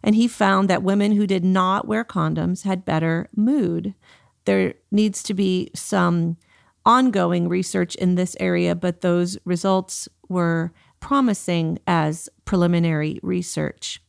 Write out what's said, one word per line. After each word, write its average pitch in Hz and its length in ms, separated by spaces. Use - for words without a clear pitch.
And 214 140
he 233 120
found 196 420
that 180 140
women 202 300
who 208 120
did 185 200
not 185 420
wear 220 160
condoms 165 600
had 185 200
better 165 500
mood. 202 600
There 196 300
needs 208 320
to 208 100
be 185 400
some 175 640
ongoing 196 640
research 180 480
in 180 200
this 180 260
area, 175 340
but 175 240
those 175 460
results 185 640
were 170 460
promising 190 880
as 160 400
preliminary 170 800
research. - 840